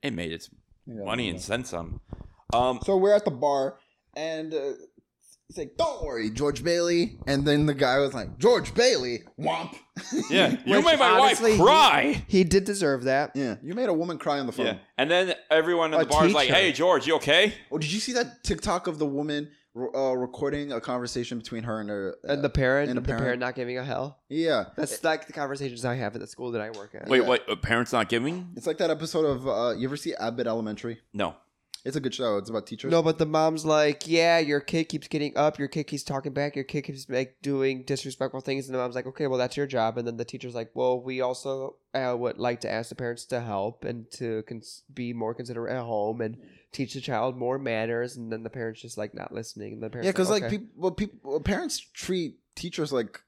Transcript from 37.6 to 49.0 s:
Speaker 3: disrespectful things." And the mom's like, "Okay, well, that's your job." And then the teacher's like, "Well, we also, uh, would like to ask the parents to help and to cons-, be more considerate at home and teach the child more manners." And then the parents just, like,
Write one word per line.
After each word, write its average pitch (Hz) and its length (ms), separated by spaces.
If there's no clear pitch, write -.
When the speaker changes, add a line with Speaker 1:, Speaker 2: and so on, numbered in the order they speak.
Speaker 3:
disrespectful 131 560
things." 135 260
And 131 80
the 127 40
mom's 123 160
like, 123 120
"Okay, 139 200
well, 131 100
that's 123 180
your 143 120
job." 117 300
And 120 80
then 117 120
the 117 80
teacher's 127 280
like, 117 200
"Well, 127 260
we 127 220
also, 135 560
uh, 131 260
would 120 200
like 120 220
to 120 80
ask 113 200
the - 60
parents 120 320
to 127 120
help 110 460
and 117 280
to 113 360
cons-, - 340
be 120 200
more 117 200
considerate 117 380
at 123 120
home 113 360
and 113 160
teach 131 200
the 135 60
child 127 380
more 127 200
manners." 117 600
And 113 160
then 113 100
the 113 60
parents 113 320
just, 117 160
like, 104 160